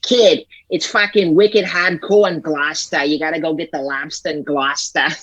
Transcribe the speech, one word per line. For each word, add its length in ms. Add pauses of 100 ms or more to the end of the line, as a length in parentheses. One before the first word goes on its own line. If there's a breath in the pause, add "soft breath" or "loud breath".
Kid, 440 (240 loud breath)
it's 160
fucking 480
wicked 300
hardcore 640
in 100
Gloucester. 640
You 140
gotta 220
go 140
get 180
the 80
lobster 500
in 120
Gloucester. 640 (160)